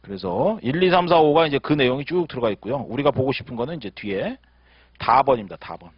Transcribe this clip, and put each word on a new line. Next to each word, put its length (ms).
그래서 600
일, 200
이, 80
삼, 160
사, 140
오가 260
이제 120
그 140
내용이 320
쭉 220
들어가 240
있고요. 280
우리가 240
보고 200
싶은 220
거는 220
이제 180
뒤에 440
다번입니다. 600
다번. 380